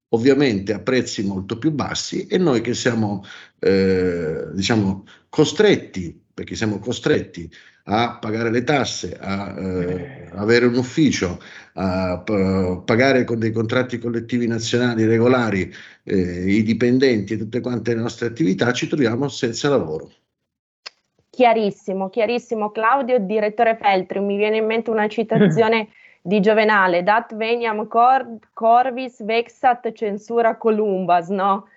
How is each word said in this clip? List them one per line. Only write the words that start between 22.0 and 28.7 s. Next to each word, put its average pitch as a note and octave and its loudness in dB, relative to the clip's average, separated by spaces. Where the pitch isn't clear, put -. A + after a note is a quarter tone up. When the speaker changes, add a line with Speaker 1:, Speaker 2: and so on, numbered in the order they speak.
Speaker 2:
chiarissimo, A3 -2
Claudio. B3 2
Direttore G#3+ 0
Feltri, F#3+ 0
mi G3+ -2
viene G#3+ 0
in A3 0
mente A3+ -2
una G#3+ 0
citazione A3 2
di G3+ 0
Giovenale, G3+ 4
"Dat A3+ 0
veniam A3 -2
cor-, A#3+ 2
corvis A#3+ 2